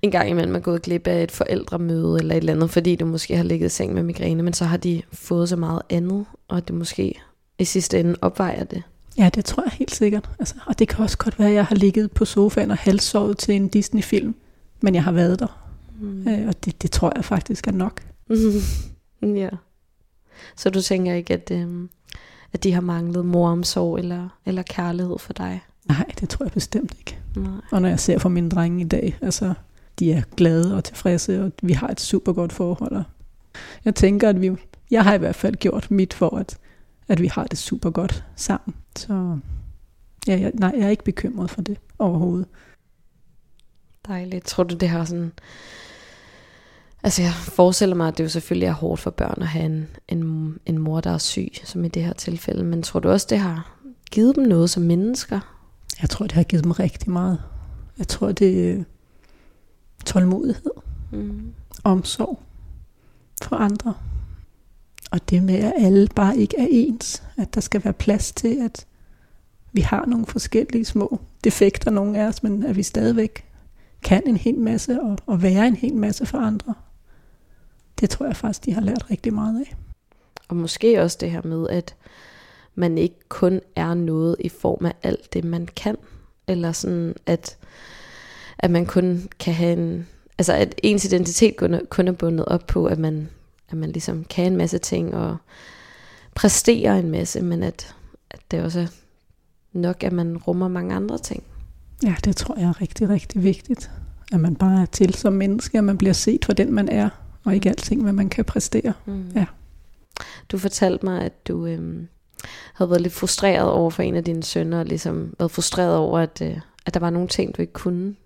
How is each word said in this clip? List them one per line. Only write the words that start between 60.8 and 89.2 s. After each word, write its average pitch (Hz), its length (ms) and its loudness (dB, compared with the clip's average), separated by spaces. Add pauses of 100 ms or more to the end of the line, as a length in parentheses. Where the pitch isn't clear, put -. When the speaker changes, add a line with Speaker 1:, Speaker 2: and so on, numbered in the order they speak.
Speaker 1:
Mm. 208 420 -10 (300)
Speaker 2:
omsorg 196 560 0 (1040)
for - 120 -4
andre. 208 380 0 (1160)
Og - 180 -4
det 180 140 4
med, 185 120 4
at 214 220 2
alle 202 380 8
bare 202 220 4
ikke 214 220 2
er 254 100 4
ens. 240 540 2 (140)
At 202 180 -4
der 208 60 0
skal - 220 -2
være 202 100 0
plads - 380 0
til, 240 300 0
at - 240 -6 (840)
vi 202 100 2
har - 240 2
nogle 233 200 0
forskellige - 600 0
små 202 340 -2 (240)
defekter, 202 480 4
nogle 202 280 0
af 214 80 2
os, - 160 -4
men 208 220 0
at 214 100 -2
vi 196 80 0
stadigvæk 220 640 0 (580)
kan 196 220 4
en 240 120 4
hel 240 220 0
masse 233 420 0
og, 208 240 -2
og 185 180 0
være 196 240 6
en 240 80 4
hel 262 200 -2
masse 208 300 0
for - 120 -4
andre. 220 360 -2 (1300)
Det 208 100 2
tror - 160 -4
jeg 240 100 -2
faktisk, - 300 -4
de 214 80 0
har 214 80 0
lært 214 300 -2
rigtig 214 220 -2
meget 214 260 -2
af. - 160 -8 (720)
Speaker 1:
Og 175 80 -6
måske 175 460 2
også 170 200 0
det 175 100 -4
her 170 120 -6
med, 165 260 -4
at - 260 -4 (800)
man 170 220 0
ikke 170 220 0 (100)
kun 185 320 2 (140)
er 165 180 -2
noget 165 460 0
i 175 100 -4
form - 360 -2
af 170 80 0 (100)
alt - 300 -4
det, 170 100 -2
man 170 320 -4
kan. 214 200 -4 (520)
Eller 170 240 -2
sådan, 170 420 -4 (120)
at, - 320 -2 (1000)
at 180 120 4
man 170 140 4
kun 180 420 2 (120)